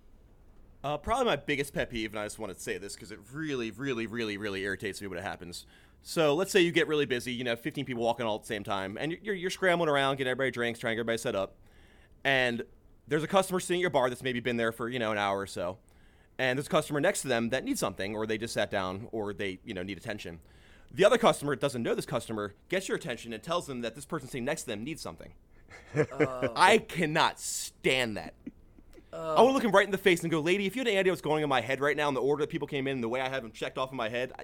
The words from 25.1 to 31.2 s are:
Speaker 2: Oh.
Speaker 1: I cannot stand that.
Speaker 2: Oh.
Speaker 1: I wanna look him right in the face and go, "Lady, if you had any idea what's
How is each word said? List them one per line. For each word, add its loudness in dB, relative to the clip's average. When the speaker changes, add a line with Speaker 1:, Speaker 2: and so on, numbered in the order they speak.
Speaker 2:
Oh. 0
Speaker 1:
I 8
cannot 0
stand 0
that. -10
Speaker 2:
Oh. -4
Speaker 1:
I 8
wanna 8
look 2
him 4
right 8
in -6
the 0
face 4
and 0
go, 2
"Lady, 2
if -2
you -2
had 0
any 2
idea 4
what's 0